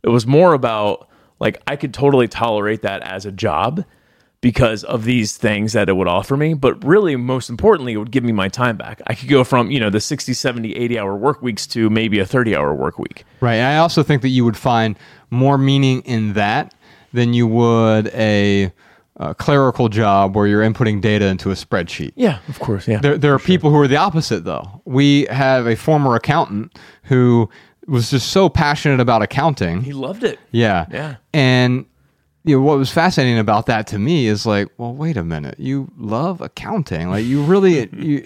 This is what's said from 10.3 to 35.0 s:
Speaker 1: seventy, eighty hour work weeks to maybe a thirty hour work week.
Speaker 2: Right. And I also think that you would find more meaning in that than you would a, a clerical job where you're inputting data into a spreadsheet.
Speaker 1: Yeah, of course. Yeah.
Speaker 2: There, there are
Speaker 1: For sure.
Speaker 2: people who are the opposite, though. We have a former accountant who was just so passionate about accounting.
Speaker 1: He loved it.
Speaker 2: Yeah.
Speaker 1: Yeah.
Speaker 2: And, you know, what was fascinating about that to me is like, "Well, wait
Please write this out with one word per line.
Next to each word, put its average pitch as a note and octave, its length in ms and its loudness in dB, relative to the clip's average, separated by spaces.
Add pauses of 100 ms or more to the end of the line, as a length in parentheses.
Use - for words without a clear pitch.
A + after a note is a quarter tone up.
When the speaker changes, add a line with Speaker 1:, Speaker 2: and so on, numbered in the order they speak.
Speaker 1:
seventy, A#2 420 -6
eighty A#2+ 240 -4
hour G2 160 -4
work C3 260 -2
weeks A#2+ 260 -6
to A2+ 220 0
maybe G#2+ 300 0
a F#2 60 0
thirty A2+ 300 0
hour D2 200 0
work C2+ 240 -6
week. - 260 -12 (160)
Speaker 2:
Right. A#2 140 2
And A#2 120 0
I D3 100 0
also E3 260 2
think C#3 180 2
that C3 80 0
you B2+ 160 2
would A2 120 0
find A2+ 400 0 (340)
more C3+ 260 2
meaning C3+ 440 2
in A2 320 -4
that G#2+ 420 -2 (380)
than A#2+ 180 0
you A#2+ 140 2
would A2+ 640 4
a, G2+ 680 0 (440)
a - 180 -8
clerical C3+ 520 2
job G2 480 2
where G#2 120 2
you're G#2 160 2
inputting A2 360 0
data G#2 280 0
into F#2+ 240 -2
a - 20 -2
spreadsheet. - 600 -6
Speaker 1:
Yeah, F3+ 240 0 (100)
of C#3 100 -12
course. - 280 -6
Yeah. A2 140 0
Speaker 2:
There, C#3+ 180 0
there C#3+ 160 4
are - 40 0
Speaker 1:
For - 60 -8
sure. F#3 80 2
Speaker 2:
people D#3 160 2
who D3 100 4
are C#3+ 80 4
the C3+ 100 2
opposite, D3+ 480 -2
though. F#2+ 400 -10
We C#3+ 440 2
have C3 380 0
a A#2 80 2
former C#3+ 400 2
accountant B2+ 600 -2 (280)
who B2 480 4 (360)
was A#2+ 220 -2
just C3 220 -2
so F#3+ 180 2
passionate D3 500 0
about A#2 220 2
accounting. G#2+ 600 -2
Speaker 1:
He C#3 100 -10
loved D#3 300 -8
it. E3 160 -4 (100)
Speaker 2:
Yeah. G#2+ 420 0
Speaker 1:
Yeah. C#3 260 -10 (180)
Speaker 2:
And, B2+ 500 2 (600)
you C#3+ 120 4
know, C3 60 4
what C#3+ 160 2
was C3 100 -2
fascinating D#3 480 2
about G#2+ 300 0
that A2 200 -2
to G#2+ 120 -8
me C#3 260 0
is G#2 220 0
like, G2+ 220 0 (100)
"Well, A#2+ 160 -10
wait D#3 200 -4